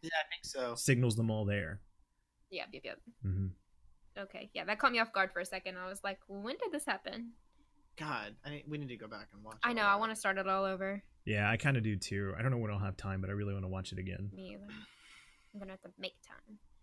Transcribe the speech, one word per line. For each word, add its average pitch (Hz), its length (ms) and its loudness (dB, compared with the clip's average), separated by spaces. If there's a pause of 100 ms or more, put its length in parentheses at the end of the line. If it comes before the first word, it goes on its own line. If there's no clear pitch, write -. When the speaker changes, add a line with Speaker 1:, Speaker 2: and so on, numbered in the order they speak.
Speaker 1:
Yeah, 165 120 -4
I 156 140 2
think - 160 -8
so. 123 300 -2
Speaker 2:
signals 120 420 6
them 113 140 4
all 107 160 2
there? 95 340 0 (680)
Speaker 3:
Yep, 185 220 -6
yep, 131 120 -12
yep. - 140 -8 (280)
Speaker 2:
Mm-hmm. 95 200 0 (720)
Speaker 3:
Okay, 202 360 -10
yeah, - 100 -4
that 214 140 0
caught 247 140 6
me 240 60 4
off 226 140 4
guard 190 200 4
for 175 80 -2
a 180 60 0
second. 190 320 -6
I 185 100 -6
was 202 160 -8
like, 196 140 -2 (100)
"When 202 280 -4
did 427 160 -2
this 294 140 -2
happen?" 233 460 -4 (640)
Speaker 1:
God, 117 360 -2 (100)
I, 143 220 -6
we 151 120 -4
need 143 100 -4
to 120 80 -8
go 107 120 -10
back 107 260 -10
and - 100 -16
watch - 180 -12
Speaker 3:
I 240 80 4
Speaker 1:
all 240 40 0
Speaker 3:
know, 226 80 2
Speaker 1:
that. 202 80 6
Speaker 3:
I 202 60 8
wanna 220 200 2
start 190 220 2
it 190 100 2
all 190 160 4
over. 190 380 0 (240)
Speaker 2:
Yeah, 104 240 4
I 117 80 6
kinda 135 240 4
do 107 140 2
too. 98 420 -2
I 110 40 -2
don't 131 100 4
know 123 60 2
when 107 120 0
I'll 101 80 0
have 92 180 0
time, 95 240 -2
but 95 80 -2
I 101 60 -2
really 101 180 0
wanna 95 160 -2
watch 92 240 -4
it 92 60 -4
again. 95 360 -4
Speaker 3:
Me 190 200 -10
either. 202 100 -12 (880)
I'm 208 80 -10
gonna 190 120 -8
have 190 100 -14
to 190 160 -12
make 190 160 -4 (120)
time. - 320 -20 (240)